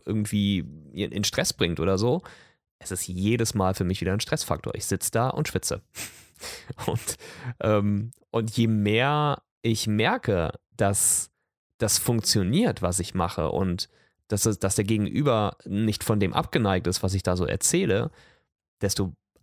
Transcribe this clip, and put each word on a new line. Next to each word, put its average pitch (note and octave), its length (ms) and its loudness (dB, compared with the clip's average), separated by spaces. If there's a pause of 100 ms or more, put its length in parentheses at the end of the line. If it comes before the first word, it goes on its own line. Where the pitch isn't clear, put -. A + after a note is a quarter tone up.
irgendwie G#2 540 2 (340)
in, F2 200 -4
in G2 120 -2
Stress - 280 -2
bringt E2+ 280 0
oder F#2 180 2
so. B2 240 2 (560)
Es - 120 -12
ist F#2 160 -6
jedes G#2 480 0
Mal F#2+ 200 2
für F#2+ 100 -2
mich F2+ 160 0
wieder F#2 120 0
ein G#2 80 0
Stressfaktor. - 540 -4
Ich - 120 -8
sitz - 240 -2
da A#2+ 180 0
und D#3 200 -4
schwitze. - 380 -4
<laughs> - 1000 -14
Und, - 300 -4 (440)
ähm, G#2 500 2 (200)
und A2 260 -2
je A#2 100 4
mehr A#2+ 760 2 (180)
ich A2+ 260 -2
merke, G#2+ 720 0 (180)
dass - 540 2 (480)
das A2 200 2
funktioniert, A#2 840 0
was F2+ 160 0
ich - 160 -6
mache E2+ 360 -2
und F2+ 380 -2 (380)
dass G#2 200 0
es, G#2+ 120 2
dass F#2+ 160 -2
der G#2+ 100 0
Gegenüber G#2+ 800 2
nicht G#2 380 0
von G#2+ 160 2
dem G2+ 140 2
abgeneigt G2+ 560 2
ist, F#2 160 0
was F#2+ 100 2
ich G2 80 0
da F2+ 140 2
so F2+ 100 0
erzähle, D#3 640 0 (680)
desto F#2+ 320 0 (300)